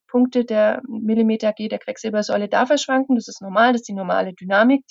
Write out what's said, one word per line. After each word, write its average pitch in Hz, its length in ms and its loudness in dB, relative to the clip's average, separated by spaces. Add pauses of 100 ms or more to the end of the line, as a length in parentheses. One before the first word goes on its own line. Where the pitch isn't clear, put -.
Punkte 247 400 2
der 214 420 0
Millimeter 220 640 0
G 214 160 -8
der 208 100 -6
Quecksilbersäule 208 680 -4
da 214 180 2
verschwanken. 269 480 0
Das 226 120 -2
ist - 140 -18
normal, 202 300 2
das 233 100 0
ist - 60 -14
die 208 60 -10
normale 190 400 -2
Dynamik, 220 580 2